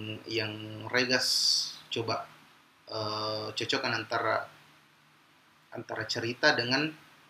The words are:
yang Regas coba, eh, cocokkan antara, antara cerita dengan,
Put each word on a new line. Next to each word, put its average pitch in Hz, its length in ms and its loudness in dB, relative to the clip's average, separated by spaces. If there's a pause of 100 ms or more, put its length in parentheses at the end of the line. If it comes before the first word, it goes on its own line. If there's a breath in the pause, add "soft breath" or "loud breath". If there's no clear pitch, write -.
(300)
yang 110 240 -2 (320)
Regas 123 400 2 (640)
coba, - 400 -2 (640)
eh, 107 640 -4
cocokkan 117 480 0
antara, 113 400 0 (1300)
antara 110 320 -6
cerita 120 480 4
dengan, 135 400 2 (360)